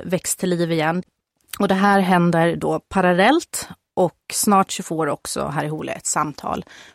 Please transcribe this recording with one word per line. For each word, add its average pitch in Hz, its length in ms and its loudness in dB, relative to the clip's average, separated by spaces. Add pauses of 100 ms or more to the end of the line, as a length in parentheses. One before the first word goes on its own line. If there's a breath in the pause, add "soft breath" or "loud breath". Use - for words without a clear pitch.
väcks 175 300 -4
till 185 140 -4
liv 170 220 0
igen. 165 320 0 (560)
Och 202 80 2
det 190 80 2
här 196 240 4
händer 170 560 4
då 156 240 -2
parallellt, 190 880 0 (260)
och 180 200 0 (180)
snart 196 380 2
så - 120 -8
får 160 240 -4
också - 360 -6
Harry 143 240 -4
Hole 151 240 -8
ett - 140 -10
samtal - 600 -6 (300 loud breath)